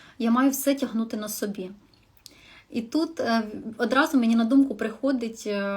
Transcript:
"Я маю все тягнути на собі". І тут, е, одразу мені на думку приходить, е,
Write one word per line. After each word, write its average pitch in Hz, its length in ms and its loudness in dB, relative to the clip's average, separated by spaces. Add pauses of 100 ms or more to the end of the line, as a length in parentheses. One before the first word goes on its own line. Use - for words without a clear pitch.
(180)
"Я 226 120 2
маю 262 200 6
все 277 240 0
тягнути 226 420 -4
на 214 120 -6
собі". 196 420 -6 (1000)
І 233 120 -4
тут, 311 380 -2
е, 226 220 0 (360)
одразу 262 400 2
мені 226 180 4
на 226 80 4
думку 269 300 4
приходить, 226 720 -4
е, 202 160 -2 (140)